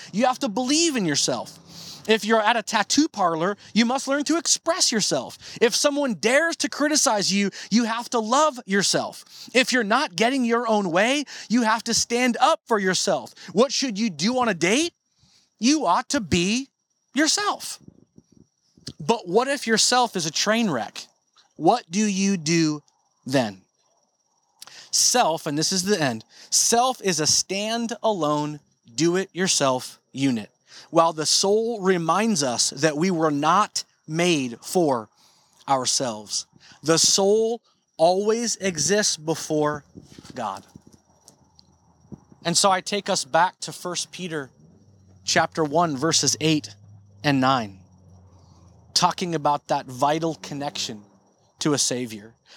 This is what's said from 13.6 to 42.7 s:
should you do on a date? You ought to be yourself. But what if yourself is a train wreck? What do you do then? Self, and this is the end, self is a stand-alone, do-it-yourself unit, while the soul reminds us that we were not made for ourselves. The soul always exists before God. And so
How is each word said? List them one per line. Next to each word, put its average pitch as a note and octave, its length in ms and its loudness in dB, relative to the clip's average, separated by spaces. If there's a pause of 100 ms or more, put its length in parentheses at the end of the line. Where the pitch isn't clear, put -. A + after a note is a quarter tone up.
should A#3 280 -4
you A3+ 100 0
do F#3+ 300 -2
on B3 100 0
a G#3 60 0
date? A3 400 0 (640)
You C#4 260 2
ought F#3 240 0
to C#4 120 -2
be G3+ 500 -2 (420)
yourself. D#4+ 680 -2 (1200)
But F3+ 300 -2
what A3 180 2
if C#4 200 -4
yourself A#3 500 2
is E3+ 80 -4
a D#3+ 60 -6
train G#3+ 400 0
wreck? A2+ 340 -4 (520)
What G3+ 340 2
do G#3 160 0
you G3 320 0
do D#3 440 0 (440)
then? A#2 340 0 (1300)
Self, E3+ 540 2
and D3 100 -4
this D#3 140 0
is F#3 140 -2
the G3 160 0
end, A#2+ 240 -2 (260)
self A#3+ 500 2
is F3 200 -2
a D3+ 60 0
stand-alone, G3 1300 -2 (340)
do-it-yourself E3 1080 0 (100)
unit, C3+ 400 -2 (400)
while E3 220 4
the D#3 140 -6
soul A3 540 0
reminds F#3 600 2
us A#2+ 280 0
that D3 260 0
we E3+ 120 2
were D#3+ 220 2
not D#3+ 540 0 (240)
made D#3 520 0
for C3+ 480 0 (600)
ourselves. B2 800 -2 (360)
The D#3 160 2
soul A3 640 2 (360)
always G#3 580 2
exists F#3 600 0
before D3+ 680 -2 (500)
God. G2 320 -8 (1800)
And E3+ 140 -2
so G3+ 140 6